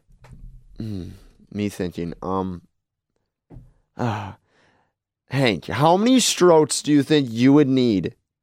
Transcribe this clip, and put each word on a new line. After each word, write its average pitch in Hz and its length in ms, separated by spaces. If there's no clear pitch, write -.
hmm, 98 320
me 104 160
thinking, 85 520
um, 92 400
uh, 104 380
Hank, 127 380
how 147 300
many 240 220
strokes 160 640
do 143 100
you 143 120
think 147 260
you 123 240
would 147 140
need 117 480